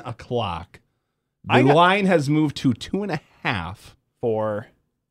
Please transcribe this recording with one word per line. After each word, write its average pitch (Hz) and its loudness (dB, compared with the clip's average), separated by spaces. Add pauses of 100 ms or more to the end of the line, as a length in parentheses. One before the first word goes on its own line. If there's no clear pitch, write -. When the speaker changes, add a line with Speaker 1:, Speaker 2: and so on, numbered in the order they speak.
Speaker 1:
o'clock. 113 -8 (640)
The 165 0
Speaker 2:
I 220 6
got 139 4
Speaker 1:
line 190 4
has 165 2
moved 151 0
to 131 0
two - -8
and 196 -8
a 147 -6 (240)
half. 98 -8 (240)
Speaker 2:
For? 107 -4 (440)